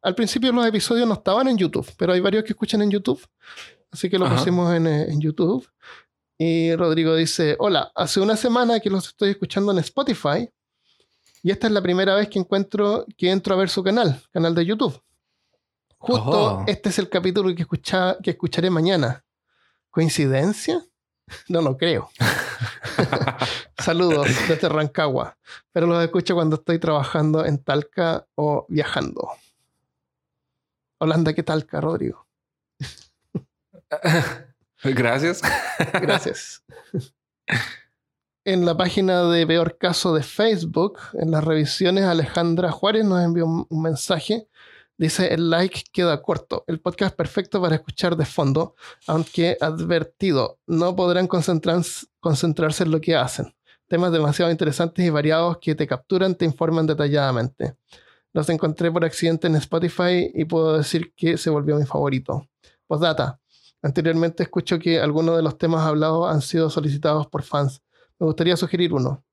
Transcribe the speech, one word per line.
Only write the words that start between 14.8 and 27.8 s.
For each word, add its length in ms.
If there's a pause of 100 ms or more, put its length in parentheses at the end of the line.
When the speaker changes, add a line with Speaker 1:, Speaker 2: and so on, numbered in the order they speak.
Speaker 1:
Justo 260 (340)
Speaker 2:
Oh. 80
Speaker 1:
este 220
es 100
el 120
capítulo 440
que 80
escucha-, 600
que 80
escucharé 400
mañana. 540 (680)
¿Coincidencia? 920 (680)
No 120
lo 160
creo." 420
<laughs> 1600
"Saludos 480 (220)
desde 200
Rancagua, 680 (340)
pero 160
los 160
escucho 320
cuando 220
estoy 240
trabajando 640
en 140
Talca 760